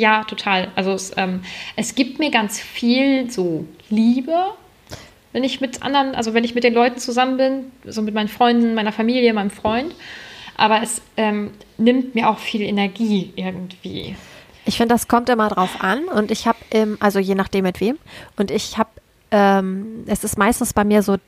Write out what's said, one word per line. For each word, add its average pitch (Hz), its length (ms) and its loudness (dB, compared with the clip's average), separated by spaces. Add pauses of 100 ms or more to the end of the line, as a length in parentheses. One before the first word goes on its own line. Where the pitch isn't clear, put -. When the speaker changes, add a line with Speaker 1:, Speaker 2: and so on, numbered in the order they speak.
(200)
Speaker 1:
Ja. 214 40 -6
Speaker 2:
total. 185 520 -2
Also 190 180 0
es, 190 220 -6
ähm, 185 260 -2 (340)
es 226 180 -6
gibt - 240 -2
mir 302 140 -2
ganz 214 280 0
viel 262 720 0
so 170 380 -2 (220)
Liebe, 247 460 2 (960)
wenn 240 100 -2
ich 262 180 -2
mit 262 220 -6
anderen, 269 320 0
also 220 180 -2
wenn 233 100 2
ich 233 120 -2
mit 240 80 -2
den 240 100 6
Leuten 247 240 2
zusammen 254 400 0
bin, 262 340 0 (140)
so 220 160 -6
mit 214 140 -4
meinen 214 140 -2
Freunden, 233 440 4
meiner 214 200 -2
Familie, 233 400 2
meinem 202 180 -2
Freund. 240 420 -4 (640)
Aber 220 260 4
es, - 220 -6 (140)
ähm, 208 340 0 (260)
nimmt 247 380 2
mir 226 160 2
auch 196 80 -2
viel - 240 -6
Energie 202 720 0
irgendwie. 185 800 -10 (500)
Speaker 1:
Ich - 120 -2
find, 233 120 2
das 240 180 2
kommt 240 220 2
immer 220 200 4
drauf 185 340 -2
an 220 220 0
und 214 260 0
ich - 160 -4
hab 226 80 2 (160)
im, 214 280 0
also 196 200 2
je 190 160 0
nachdem 190 300 0
mit 180 140 -2
wem. 240 200 0 (380)
Und 202 120 0
ich 214 300 -4
hab, - 100 0 (400)
ähm, 196 800 2
es 208 160 -2
ist 220 120 -6
meistens 220 380 2
bei 208 100 2
mir 208 200 4
so 196 140 0 (100)